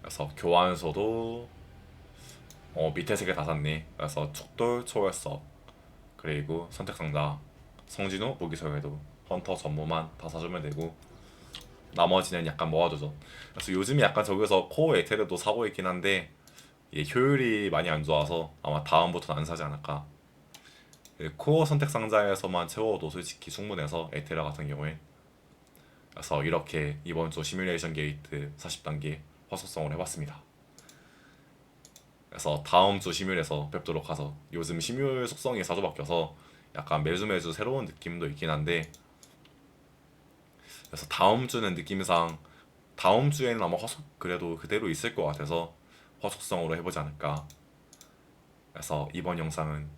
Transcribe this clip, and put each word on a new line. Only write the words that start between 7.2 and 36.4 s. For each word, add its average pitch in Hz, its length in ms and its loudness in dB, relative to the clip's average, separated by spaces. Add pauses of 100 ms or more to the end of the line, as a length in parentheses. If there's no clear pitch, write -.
성진호, 98 540 -4
무기소외도, 73 580 -4 (320)
헌터 92 260 -2
전무만 80 640 -2
다 82 100 -10
사주면 80 340 -6
되고 78 320 -4 (1000)
나머지는 87 540 4
약간 80 240 -2
모아두죠. 78 440 2 (400)
그래서 - 180 -6
요즘에 110 300 4
약간 104 220 4
저기서 98 440 4
코어 156 280 4
에테르도 98 400 2
사고 107 300 0
있긴 95 200 -4
한데 90 440 2 (600)
이게 76 240 -2
효율이 123 560 4
많이 82 180 2
안 78 140 2
좋아서 78 500 2 (100)
아마 76 220 -2
다음부터는 85 560 4
안 78 40 0
사지 80 180 -6
않을까. 73 420 -6 (1120)
그 76 200 -6
코어 156 280 4
선택상자에서만 104 1040 2
채워도 104 420 0
솔직히 - 400 -10
충분해서 82 640 -4
에테르 76 300 -4
같은 73 260 -4
경우에. 76 300 -4 (1120)
그래서 - 340 -2
이렇게 73 600 0
이번 82 260 -2
주 78 120 -6
시뮬레이션 87 500 -2
게이트 73 640 -4
사십 - 260 -12
단계 76 400 -6 (280)
화속성을 78 420 -6
해봤습니다. 82 480 -6 (1900)
그래서 73 360 -2
다음 95 340 8
주 90 140 -2
시뮬에서 78 580 -2
뵙도록 78 400 -4
하죠. 73 260 -6 (160)
요즘 82 280 -4
시뮬 127 480 -2
속성이 120 340 -2
자주 90 180 0
바뀌어서 82 540 0 (400)